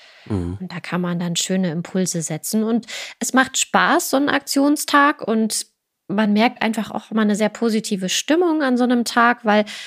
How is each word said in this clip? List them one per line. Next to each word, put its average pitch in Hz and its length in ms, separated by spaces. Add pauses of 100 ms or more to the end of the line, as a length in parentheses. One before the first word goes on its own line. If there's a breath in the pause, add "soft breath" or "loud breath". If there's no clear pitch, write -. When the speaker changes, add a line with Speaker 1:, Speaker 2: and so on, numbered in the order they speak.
(240 loud breath)
Speaker 1:
Mhm. 90 340
Speaker 2:
Und 180 140
da 175 80
kann 175 220
man 175 180
dann 175 160
schöne 185 340
Impulse 175 520
setzen. 170 420
Und 226 220 (340 loud breath)
es - 140
macht 254 240
Spaß, 208 520
so 269 60
ein 285 140
Aktionstag. 285 1000
Und 220 380 (420)
man 208 240
merkt 226 300
einfach 214 280
auch - 200
immer 220 100
eine 208 160
sehr 208 140
positive 214 580
Stimmung 311 540
an 254 160
so 247 60
einem 240 200
Tag, 240 400
weil 208 220 (200 loud breath)